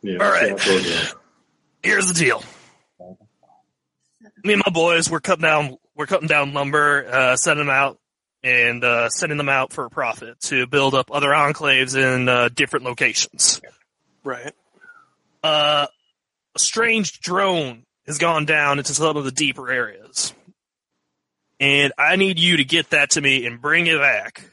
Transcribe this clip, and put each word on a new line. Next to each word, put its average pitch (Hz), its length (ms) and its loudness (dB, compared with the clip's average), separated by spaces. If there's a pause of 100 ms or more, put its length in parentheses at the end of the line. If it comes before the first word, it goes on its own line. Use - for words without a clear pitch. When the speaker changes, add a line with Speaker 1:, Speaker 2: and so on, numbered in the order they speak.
Speaker 1:
Yeah, 95 220 -6
Speaker 2:
All 101 60 2
right. 95 300 0
Speaker 1:
so 95 180 2
that's 85 360 -4
what - 80 -20 (600)
Speaker 2:
Here's 196 260 0
the 175 60 -4
deal. 131 280 0 (2000)
Me 208 120 2
and 196 100 2
my 196 80 2
boys, 165 380 2
we're 165 100 -2
cutting 170 220 0
down, 151 340 0 (180)
we're 147 120 -6
cutting 160 220 -2
down 143 260 0
lumber, 143 520 2
uh, 127 300 2
sending 147 300 0
them 139 80 0
out, 139 240 0 (440)
and, 120 420 2
uh, 120 240 2
sending 151 300 -4
them 143 100 -2
out 135 240 -2
for 139 140 -8
a 117 40 -14
profit 120 500 -6
to 127 260 -2
build 135 280 2
up 131 160 0
other 143 200 0
enclaves 143 680 2
in, 127 320 2
uh, 123 200 2
different 127 360 -2
locations. - 760 -2 (600)
Speaker 3:
Right. 127 300 -10 (920)
Speaker 2:
Uh, 151 440 2 (680)
a - 40 -8
strange 226 600 0
drone 170 640 -2 (220)
has 147 120 -8
gone 160 260 0
down 147 340 0
into 143 160 -6
some 151 220 0
of 143 80 -4
the 131 80 -6
deeper 131 380 -4
areas. 107 640 -6 (1300)
And 139 360 4
I 156 200 2
need 190 220 0
you 175 200 2
to 139 60 2
get 156 260 -2
that 143 200 0
to 156 120 0
me 135 240 0
and 120 160 -10
bring 160 240 0
it 160 120 0
back. 117 540 -2